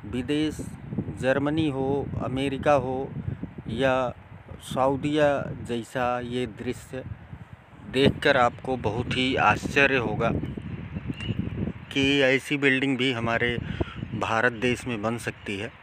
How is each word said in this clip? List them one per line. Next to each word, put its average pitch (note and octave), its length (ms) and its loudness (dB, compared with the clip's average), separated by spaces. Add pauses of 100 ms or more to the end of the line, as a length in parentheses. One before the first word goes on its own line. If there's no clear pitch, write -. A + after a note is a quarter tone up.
विदेश, C#3 600 -2 (540)
जर्मनी C#3+ 480 2
हो, C3+ 380 0 (180)
अमेरिका C3+ 480 2
हो C3 400 0 (560)
या B2+ 440 2 (480)
सऊदीया C#3+ 840 2 (200)
जैसा, B2 560 -2
ये B2 260 -4
दृश्य B2 580 -8 (880)
देखकर C3+ 460 6
आपको B2+ 400 2
बहुत A2+ 400 -2
ही B2+ 200 0
आश्चर्य C3+ 600 4
होगा A2+ 340 0 (1600)
कि C#3 300 4
ऐसी C3 340 2
बिल्डिंग C3+ 420 2
भी C3 140 2
हमारे A#2 460 0 (560)
भारत A2 380 4
देश A#2+ 340 0
में A2+ 160 -4
बन A#2 160 -2
सकती A2 400 -6
है। A2 140 -8 (100)